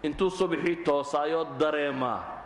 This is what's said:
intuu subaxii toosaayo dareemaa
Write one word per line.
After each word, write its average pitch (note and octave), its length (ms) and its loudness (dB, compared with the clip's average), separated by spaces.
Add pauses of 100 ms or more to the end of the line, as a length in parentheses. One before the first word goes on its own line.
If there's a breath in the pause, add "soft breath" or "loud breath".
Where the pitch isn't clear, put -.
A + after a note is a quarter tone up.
intuu D#3 260 2
subaxii E3+ 560 0
toosaayo D3 720 0
dareemaa C#3 640 0 (240)